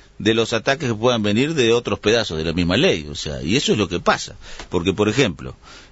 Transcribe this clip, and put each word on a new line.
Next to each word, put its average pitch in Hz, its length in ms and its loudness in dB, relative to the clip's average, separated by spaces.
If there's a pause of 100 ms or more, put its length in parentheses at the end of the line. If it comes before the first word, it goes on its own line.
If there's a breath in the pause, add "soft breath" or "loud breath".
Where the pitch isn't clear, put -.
(180 soft breath)
de 107 160 2
los 113 200 0
ataques 139 360 0
que 113 60 -2
puedan 117 280 2
venir 123 320 2
de 117 180 4
otros 120 260 0
pedazos 107 380 0
de 80 80 -2
la 80 80 0
misma 87 240 2
ley, 123 320 2
o 73 60 -12
sea, 67 280 -8
y 92 140 0
eso 196 160 0
es 135 40 2
lo 95 120 0
que 85 100 -2
pasa, - 360 -2 (340 loud breath)
porque, 90 240 0
por 104 160 0
ejemplo, 82 480 -2 (340 loud breath)